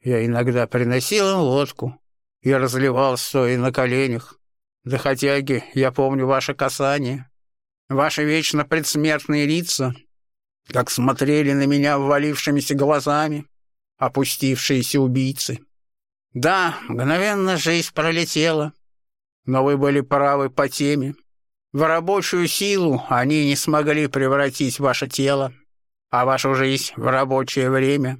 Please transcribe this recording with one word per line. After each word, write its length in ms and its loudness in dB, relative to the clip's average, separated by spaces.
Я 220 0
иногда 420 0
приносил 640 0
им 80 0
водку 600 -2
и 120 2
разливал, 640 2
стоя 420 0
на 140 0
коленях. 680 -2
Доходяги, 800 -2
я 180 0
помню 340 0
ваше 280 0
касание, 760 -2
ваши 340 0
вечно 400 0
предсмертные 800 0
лица, 500 -2
как 220 -2
смотрели 640 2
на 140 2
меня 320 2
ввалившимися 760 0
глазами 720 0
опустившиеся 1000 0
убийцы. 640 -2
Да, 460 0
мгновенно 680 0
жизнь 340 -2
пролетела, 800 0
но 180 2
вы 140 4
были 240 2
правы 480 2
по 220 0
теме. 440 -2
В 140 2
рабочую 640 0
силу 640 0
они 340 2
не 120 2
смогли 500 0
превратить 720 0
ваше 260 0
тело, 460 -2
а 160 0
вашу 300 2
жизнь 420 0
в 100 -4
рабочее 640 0
время. 500 0